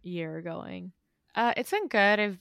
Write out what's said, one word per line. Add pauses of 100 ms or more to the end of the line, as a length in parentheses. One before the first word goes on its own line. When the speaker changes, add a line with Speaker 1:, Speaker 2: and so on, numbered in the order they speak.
Speaker 1:
year
going? (420)
Speaker 2:
Uh,
it's
been
good.
I